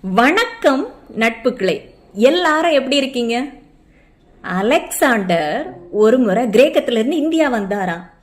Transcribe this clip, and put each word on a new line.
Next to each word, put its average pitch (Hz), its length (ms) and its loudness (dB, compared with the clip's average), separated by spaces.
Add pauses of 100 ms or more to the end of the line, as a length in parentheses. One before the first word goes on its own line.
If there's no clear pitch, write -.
வணக்கம் 285 840 0 (300)
நட்புகளே, 226 640 -2 (320)
எல்லாரும் 320 580 2
எப்படி 262 240 0
இருக்கீங்க? 247 500 -2 (960)
அலெக்சாண்டர் 196 1300 -2 (180)
ஒரு 214 260 4
முறை 233 280 0
கிரேக்கத்துல 269 460 2
இருந்து 240 240 0
இந்தியா 311 380 0
வந்தாராம். 190 480 -4 (220)